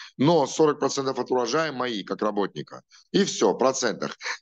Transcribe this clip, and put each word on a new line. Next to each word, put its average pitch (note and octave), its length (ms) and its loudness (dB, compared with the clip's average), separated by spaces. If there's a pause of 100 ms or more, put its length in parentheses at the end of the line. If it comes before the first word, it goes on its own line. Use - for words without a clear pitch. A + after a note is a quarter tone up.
(160)
но C#3+ 300 4
сорок D3+ 320 2
процентов C3+ 400 -2
от B2 120 -4
урожая — B2+ 400 0
мои, B2 320 -4
как F#2+ 200 -6
работника. G2 600 -4 (280)
И G3 140 4
все, A2 280 2
в F2+ 60 -4
процентах. B2 580 0 (260)